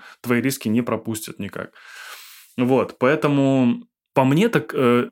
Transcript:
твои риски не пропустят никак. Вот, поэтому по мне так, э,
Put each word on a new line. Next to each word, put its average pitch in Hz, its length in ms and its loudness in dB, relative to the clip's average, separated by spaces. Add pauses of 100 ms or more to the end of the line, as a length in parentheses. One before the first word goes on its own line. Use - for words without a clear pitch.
(220)
твои 120 200 0
риски 135 280 -4
не 113 120 0
пропустят 113 580 -8
никак. - 340 -12 (840)
Вот, 123 420 0
поэтому 135 840 2 (320)
по 135 100 4
мне 165 240 2
так, - 260 -2
э, 123 360 2